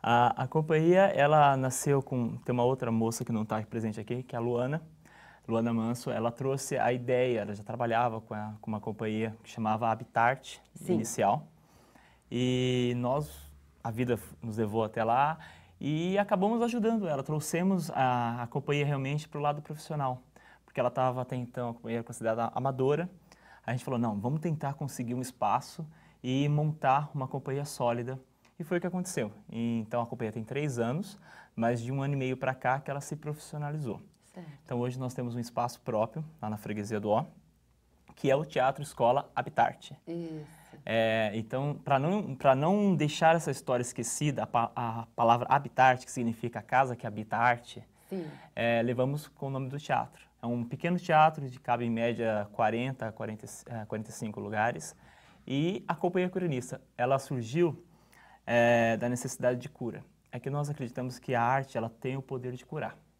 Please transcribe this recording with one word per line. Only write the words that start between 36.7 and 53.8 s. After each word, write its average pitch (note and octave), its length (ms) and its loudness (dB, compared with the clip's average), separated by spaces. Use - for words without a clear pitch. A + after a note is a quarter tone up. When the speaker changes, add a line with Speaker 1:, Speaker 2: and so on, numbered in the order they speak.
Speaker 1:
do G#2+ 100 -2
Ó, A#2 160 4
que - 140 0
é C3 60 6
o D3+ 100 0
Teatro C#3 380 0
Escola B2+ 520 2
Habitarte. - 720 0
Speaker 2:
Isso. E3 400 -8
Speaker 1:
É, A2 480 2
então, C3+ 500 -4
pra C#3 140 2
não, E3 380 0
pra C3+ 180 6
não F#3 420 4
deixar D3+ 400 4
essa E3 140 -2
história B2+ 320 -2
esquecida, A#2+ 640 -2
a G#2+ 40 -6
pa-, A#2 280 2
a A#2 400 -4
palavra A#2+ 340 6
Habitarte, C3 560 4
que - 60 -16
significa A#2 500 -2
casa B2+ 340 2
que A#2 120 -8
habita G#2+ 300 -6
a A#2 40 2
arte, A#2+ 420 0
Speaker 2:
Sim. F3+ 180 -6
Speaker 1:
é, A#2 280 2
levamos B2+ 440 -2
com - 200 -10
o - 20 -4
nome C3+ 180 -6
do C#3 120 -8
teatro. B2 440 -4
É - 40 -10
um A#2+ 180 -2
pequeno E3+ 360 -2
teatro D#3 500 4
de B2 100 -14
cabe A#2+ 260 -2
em A#2 40 0
média A2+ 600 0
quarenta, A#2 600 0
quarenta, G#2+ 360 -10
é, A2+ 200 -8